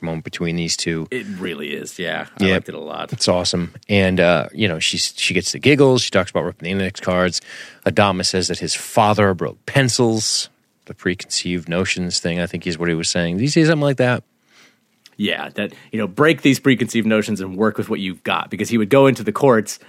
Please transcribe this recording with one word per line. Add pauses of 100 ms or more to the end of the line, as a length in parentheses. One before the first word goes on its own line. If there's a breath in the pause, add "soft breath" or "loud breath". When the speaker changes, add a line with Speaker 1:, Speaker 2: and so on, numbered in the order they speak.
Speaker 1:
moment
between
these
two.
Speaker 2:
It (120)
really
is,
yeah. (120)
I
Speaker 1:
Yeah.
Speaker 2:
liked
it
a
lot.
Speaker 1:
It's
awesome. (160)
And,
uh,
you
know,
she's,
she
gets
the
giggles.
She
talks
about
ripping
the
index
cards. (440 loud breath)
Adama
says
that
his
father
broke
pencils, (380)
the
preconceived
notions
thing,
I
think
is
what
he
was
saying.
Did
you
see
something
like
that? (920 soft breath)
Speaker 2:
Yeah,
that, (180 loud breath)
you
know,
break
these
preconceived
notions
and
work
with
what
you've
got,
because
he
would
go
into
the
courts (120 soft breath)